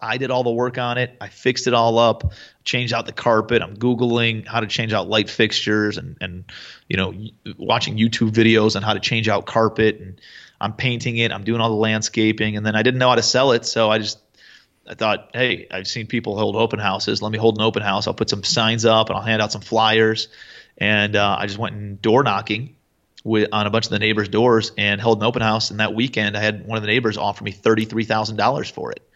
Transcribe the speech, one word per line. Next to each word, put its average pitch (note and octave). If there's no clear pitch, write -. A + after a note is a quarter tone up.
I A2+
did C3
all B2+
the A#2+
work B2
on A#2+
it. B2
I G#2
fixed -
it A#2+
all A#2
up, A2+
changed A#2+
out A#2
the -
carpet. A2
I'm G2
Googling A#2
how A#2
to G#2+
change A2
out F#2+
light G#2
fixtures G#2+
and, -
and, F#2
you -
know, F#2+
y-, G2+
watching A2+
YouTube A2+
videos A2
on G2+
how G#2+
to G2
change A2+
out G2+
carpet. A2
And F#2
I'm G#2+
painting A#2+
it, A#2
I'm G2+
doing A2+
all A2+
the G#2+
landscaping, A2
and G#2
then G#2+
I G#2+
didn't B2+
know B2+
how B2
to A2+
sell C3
it, A#2
so A2+
I A2
just, G#2
I -
thought, G#2+
"Hey, A#2
I've F#2+
seen A2
people A2
hold G#2
open A2+
houses. G2
Let G#2+
me A2
hold A2
an G#2+
open G#2+
house. G2+
I'll F#2+
put A2
some G2
signs A2+
up A2
and G2
I'll G2+
hand A2
out G#2
some G#2
flyers." A2
And, G#2
uh, G2+
I G#2
just G2+
went G#2+
and G2+
door A2+
knocking G#2+
with, G#2+
on G#2
a G#2
bunch A2
of -
the G#2+
neighbors' G#2
doors A2
and G2+
held A2
an G#2+
open A#2
house. A2
And G#2
that G#2
weekend, A2
I G#2
had G#2+
one A2
of G#2+
the G#2
neighbors A2
offer G2+
me G#2
thirty-three A2
thousand G#2+
dollars B2
for -
it. -